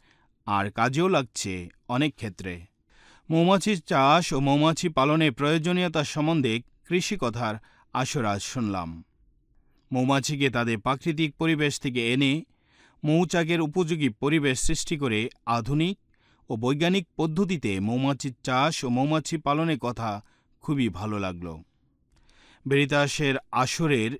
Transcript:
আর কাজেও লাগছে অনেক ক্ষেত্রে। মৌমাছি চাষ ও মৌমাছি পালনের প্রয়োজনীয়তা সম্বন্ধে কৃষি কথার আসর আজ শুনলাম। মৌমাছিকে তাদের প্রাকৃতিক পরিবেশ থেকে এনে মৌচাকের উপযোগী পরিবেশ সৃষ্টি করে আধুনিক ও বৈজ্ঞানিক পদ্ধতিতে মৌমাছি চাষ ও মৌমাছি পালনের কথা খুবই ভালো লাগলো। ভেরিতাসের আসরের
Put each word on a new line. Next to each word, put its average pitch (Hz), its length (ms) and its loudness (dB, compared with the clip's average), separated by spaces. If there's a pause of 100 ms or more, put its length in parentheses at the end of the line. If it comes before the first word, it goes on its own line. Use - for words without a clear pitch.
(460)
আর 101 240 0
কাজেও 135 380 2
লাগছে 101 600 -2 (200)
অনেক 135 260 -2
ক্ষেত্রে। 92 460 -10 (720)
মৌমাছি 185 460 2
চাষ 156 560 2
ও 135 80 0
মৌমাছি 147 480 2
পালনের 151 440 2
প্রয়োজনীয়তা 160 720 0
সম্বন্ধে 143 560 0 (280)
কৃষি 180 320 -2
কথার 117 340 -2 (380)
আসর 127 320 -2
আজ 101 180 -2
শুনলাম। 90 640 -6 (880)
মৌমাছিকে 135 580 2
তাদের 117 280 0
প্রাকৃতিক 147 560 -2
পরিবেশ 151 460 0
থেকে 120 320 0
এনে 139 300 2 (640)
মৌচাকের 165 560 2
উপযোগী 156 480 0
পরিবেশ 139 520 0
সৃষ্টি - 360 0
করে 120 320 -2 (180)
আধুনিক 143 520 0 (520)
ও 123 60 -4
বৈজ্ঞানিক 151 500 2 (100)
পদ্ধতিতে 156 640 -2
মৌমাছি 131 520 -2 (100)
চাষ 135 420 0
ও 127 40 -2
মৌমাছি 147 480 0
পালনের 151 420 0
কথা 113 440 -6 (380)
খুবই 139 280 0
ভালো 104 300 -6
লাগলো। 87 440 -8 (1080)
ভেরিতাসের 143 640 2 (180)
আসরের 127 680 0